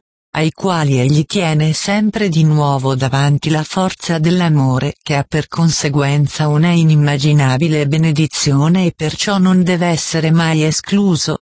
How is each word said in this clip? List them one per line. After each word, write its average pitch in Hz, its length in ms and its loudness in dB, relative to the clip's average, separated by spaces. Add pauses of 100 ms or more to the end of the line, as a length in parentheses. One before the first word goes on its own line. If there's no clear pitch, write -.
(320)
ai 156 180 0
quali 156 480 -2
egli 147 280 2
tiene 156 480 0
sempre 208 540 -2
di 160 140 2
nuovo 143 540 0
davanti 139 540 0
la 156 120 0
forza 185 560 -4
dell'amore 151 800 0
che - 140 -4
ha 143 80 0
per - 240 -4
conseguenza 147 1000 -2
una 151 220 2
inimmaginabile 147 1160 2
benedizione 156 1000 0
e 165 100 -2
perciò 160 420 -4
non 185 240 4
deve 175 240 0
essere 160 460 -2
mai 160 320 2
escluso, 160 760 -2 (140)